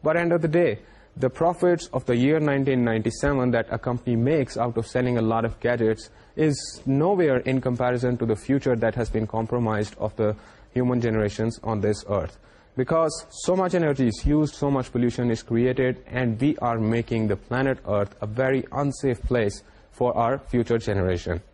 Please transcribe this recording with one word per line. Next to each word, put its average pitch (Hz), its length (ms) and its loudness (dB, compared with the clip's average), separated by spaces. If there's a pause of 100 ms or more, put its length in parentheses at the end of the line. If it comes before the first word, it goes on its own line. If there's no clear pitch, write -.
But 160 140 2
end 170 140 2
of 170 120 2
the 170 40 0
day, 156 320 2 (380)
the 131 120 0
profits 175 600 2
of - 140 -4
the 123 100 2
year 139 240 4
nineteen 139 440 2
ninety-seven 123 680 0
that 117 200 0
a 117 80 -4
company 120 360 -2
makes 127 420 0
out 117 200 -2
of 113 80 -2
selling 123 320 0
a 113 40 2
lot 113 240 2
of 110 140 -6
gadgets 117 500 0 (260)
is 151 500 -2
nowhere 151 520 2
in 131 240 0
comparison 123 560 0
to 120 80 -2
the 113 100 0
future 135 400 0
that 113 200 0
has 117 140 -2
been 110 160 -2
compromised 110 720 -2
of - 200 -4
the 107 180 0 (380)
human 123 280 2
generations 110 640 0
on 107 180 -2
this 104 280 0
earth. 101 280 -2 (400)
Because 156 520 0
so - 260 -2
much 185 180 0
energy 147 340 2
is - 180 -2
used, 147 280 2
so 143 160 -2
much 135 220 -2
pollution 120 400 0
is 113 100 -2
created, 127 680 0
and 120 340 -2
we 147 160 2
are 117 200 -2
making 110 520 0
the 98 80 0
planet 131 400 -2 (100)
Earth 101 320 0
a 104 80 -8
very 131 460 0
unsafe 139 480 -2
place 113 420 -2 (280)
for 123 260 0
our 120 220 0
future 117 380 0
generation. 92 640 -2 (120)